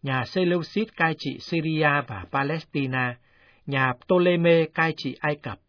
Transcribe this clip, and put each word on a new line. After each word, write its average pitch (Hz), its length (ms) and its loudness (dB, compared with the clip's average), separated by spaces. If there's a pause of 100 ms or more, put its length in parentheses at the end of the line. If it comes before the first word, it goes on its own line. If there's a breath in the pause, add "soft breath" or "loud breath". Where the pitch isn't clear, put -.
Nhà 127 220 -2
Seleucid 180 720 -2
cai 160 220 0
trị 131 220 -6
Syria 156 640 0
và 101 260 -12
Palestina, 139 840 -4 (520 soft breath)
nhà 135 240 0
Ptolemy 170 720 4 (100)
cai 165 220 0
trị 131 240 -6
Ai 147 160 -2
Cập. 107 220 -10 (100)